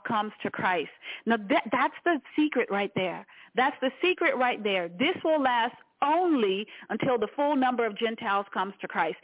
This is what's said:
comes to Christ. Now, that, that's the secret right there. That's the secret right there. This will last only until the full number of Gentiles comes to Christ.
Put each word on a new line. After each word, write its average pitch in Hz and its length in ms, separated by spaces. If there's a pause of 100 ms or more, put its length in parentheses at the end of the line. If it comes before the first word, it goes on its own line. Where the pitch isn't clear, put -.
comes 214 260 (100)
to 196 80
Christ. 180 400 (340)
Now, 226 120 (120)
that, 285 220
that's 277 240 (100)
the 330 160 (160)
secret 302 320
right 202 280
there. 175 280 (300)
That's 262 260
the 262 120 (100)
secret 349 340
right 247 280
there. 185 240
This 262 340
will 311 180
last 247 360 (260)
only 277 640 (240)
until 247 260
the 208 200
full 294 180
number 247 320
of 208 100
Gentiles 220 560
comes 196 280
to 185 80
Christ. 175 360